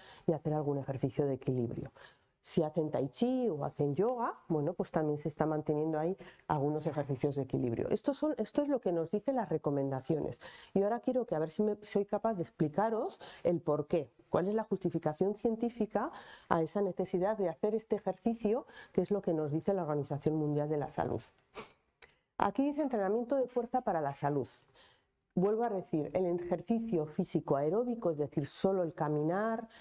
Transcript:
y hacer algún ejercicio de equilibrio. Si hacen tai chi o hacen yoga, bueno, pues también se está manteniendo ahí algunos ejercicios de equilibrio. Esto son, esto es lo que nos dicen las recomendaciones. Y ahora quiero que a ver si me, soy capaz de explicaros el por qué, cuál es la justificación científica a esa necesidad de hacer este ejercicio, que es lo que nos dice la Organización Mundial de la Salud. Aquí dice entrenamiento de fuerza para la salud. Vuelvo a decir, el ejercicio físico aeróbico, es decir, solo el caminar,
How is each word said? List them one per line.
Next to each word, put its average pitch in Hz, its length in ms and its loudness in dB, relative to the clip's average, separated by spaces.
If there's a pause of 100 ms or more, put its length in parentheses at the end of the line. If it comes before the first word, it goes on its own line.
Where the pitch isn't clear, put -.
(280)
y 170 60 4
hacer 151 200 -2
algún 143 240 0
ejercicio 135 480 0
de 139 80 0
equilibrio. 127 580 -2 (500)
Si - 220 2
hacen 156 260 0
tai 135 200 0
chi 247 400 0
o 147 160 -2
hacen 147 300 0
yoga, 240 520 0
bueno, 156 260 0
pues - 180 -4
también 151 260 2
se 147 100 -6
está 156 180 0
manteniendo 151 540 0
ahí 170 180 0 (300)
algunos 151 380 0
ejercicios 143 500 0
de 139 80 -2
equilibrio. 127 460 -2
Esto 247 240 2
son, 302 240 0
esto 220 240 0
es 285 80 0
lo 269 100 2
que 185 140 0
nos 165 180 -2
dicen 202 240 0
las - 140 0
recomendaciones. 143 920 0 (340)
Y 196 100 4
ahora 233 180 0
quiero 247 240 0
que 170 100 -2
a 151 40 0
ver 160 100 0
si 214 140 0
me, 214 200 2
soy 202 220 0
capaz 214 300 -2
de 175 80 -2
explicaros 214 760 0 (240)
el 170 180 2
por 147 260 0
qué, 156 240 0 (180)
cuál 165 180 2
es 208 60 0
la 220 100 0
justificación 185 720 0
científica 226 760 0 (380)
a 165 120 4
esa 160 200 -2
necesidad 190 560 0
de 190 120 0
hacer 214 260 -2
este 220 220 -2
ejercicio, 220 680 0 (280)
que 196 80 4
es 175 100 -2
lo 208 100 2
que 180 120 0
nos 156 180 0
dice 160 220 0
la 185 100 0
Organización 147 520 0
Mundial 151 340 2
de 156 80 0
la 143 120 -2
Salud. - 320 -2 (1200)
Aquí 208 200 2
dice 285 180 0
entrenamiento 240 540 0
de 254 120 2
fuerza 240 340 -2
para 175 200 0
la 139 140 -2
salud. 143 320 0 (880)
Vuelvo 208 280 2
a 240 60 0
decir, 175 460 -2
el 185 100 2
ejercicio 175 800 0
físico 156 500 0
aeróbico, 214 540 0
es 156 80 0
decir, 143 300 -2
solo 190 340 0
el 165 140 -2
caminar, 175 760 0 (120)